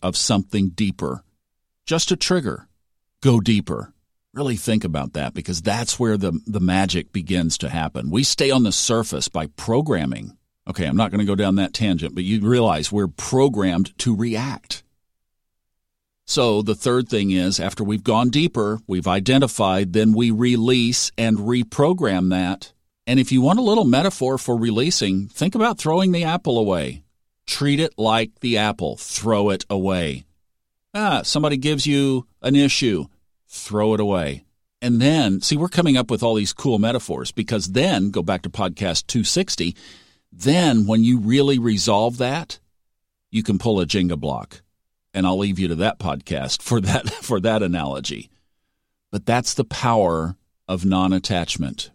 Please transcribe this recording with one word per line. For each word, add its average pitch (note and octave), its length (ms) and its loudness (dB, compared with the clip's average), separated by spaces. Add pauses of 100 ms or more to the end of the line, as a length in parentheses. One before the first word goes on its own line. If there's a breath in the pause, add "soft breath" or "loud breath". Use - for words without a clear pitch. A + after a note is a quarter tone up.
of F2+ 120 -2
something G2 540 0
deeper. E2+ 540 -4 (640)
Just E3 240 0
a F3+ 60 0
trigger. D3+ 500 -2 (540)
Go A#2+ 180 6
deeper. G2 540 -2 (400)
Really C3 240 -4
think A2 260 -2
about D2 300 -4
that, C#2 200 -6
because E2+ 280 -8
that's A2 360 -2
where A2+ 200 0
the, F2 280 -2
the G#2 140 -4
magic F2+ 540 0
begins E2+ 460 -2
to D2 100 -6
happen. D2+ 420 -6
We B2 120 0
stay C#3 280 0
on C3 120 4
the G2 100 0
surface A2+ 560 -2
by D#2 180 -6
programming. E2+ 880 -4 (320)
Okay, F2+ 160 -4
I'm C#2+ 120 0
not G#2 140 2
gonna G2+ 120 -2
go G2+ 100 0
down G2 220 0
that G2 180 -2
tangent, F2 400 -2
but F#2 120 -6
you G#2 160 -2
realize G#2+ 500 2
we're G2+ 160 0
programmed G2+ 920 0
to A#2+ 140 0
react. A#2 720 -6 (1400)
So A2+ 360 2
the G#2 140 -2
third B2 320 0
thing G2+ 240 0
is, F#2 260 0
after G2 280 -4
we've G#2 180 -2
gone A#2+ 260 2
deeper, A2+ 560 0
we've F#2 220 -2
identified, G2 840 2
then A2 180 6
we A#2 180 4
release A#2+ 880 2
and A2+ 200 2
reprogram A#2 920 0
that. F#2 420 -2 (340)
And B2+ 100 2
if C3 140 2
you B2+ 100 4
want F3 180 4
a B3+ 40 2
little G#3+ 220 4
metaphor C3+ 520 2
for A#2+ 200 -2
releasing, A2 720 0
think F#3+ 260 -2
about A3+ 220 0
throwing F3+ 340 2
the E3+ 140 0
apple D#3+ 340 0
away. D#2 440 -2 (420)
Treat C#3+ 340 0
it D#3+ 180 -2
like A2 440 0
the A#2 160 0
apple. G#2 400 -2
Throw G#2 540 0
it F#2+ 180 -4
away. F2+ 560 -2 (720)
Ah, E3+ 240 0
somebody D3+ 340 0
gives C#3+ 280 -2
you C#3 400 0 (160)
an C3+ 140 2
issue. B2 500 2 (420)
Throw G#2+ 460 -2
it G#2 60 0
away. F2+ 460 -2 (360)
And A#2+ 180 2
then, B2+ 420 2
see, - 140 -2
we're D#3+ 120 0
coming E3+ 280 2
up A#2+ 140 0
with A#2 140 -2
all A#2 100 4
these G#2 200 0
cool A#2 260 0
metaphors, G#2+ 520 -2
because G2 420 -4
then, B2 360 2
go F#2+ 140 -2
back F2+ 180 -2
to F#2 80 -8
podcast F#2 560 -4
two A2+ 180 -2
sixty, F2+ 520 -2 (560 loud breath)
then C3+ 560 2
when A2+ 160 4
you B2 160 4
really C3+ 400 2
resolve A2+ 580 0
that, C3+ 420 -4 (720)
you A2 140 -2
can G2 160 0
pull G#2+ 200 0
a F2 60 0
Jenga F2 320 0
block. C2 460 -8 (500)
And F#2 140 0
I'll F#2 100 2
leave G2 220 -2
you F#2 80 0
to E2 80 -4
that F#2+ 240 -2
podcast C#2 640 -6
for A#2 180 0
that, G2+ 280 -2
<laughs> - 120 -10
for A2 200 -2
that A2 200 2
analogy. C#2 720 -4 (800)
But G2+ 160 -8
that's A#2+ 260 0
the - 120 -2
power F2+ 680 0 (320)
of F#2 160 -4
non-attachment. F#2 1120 -2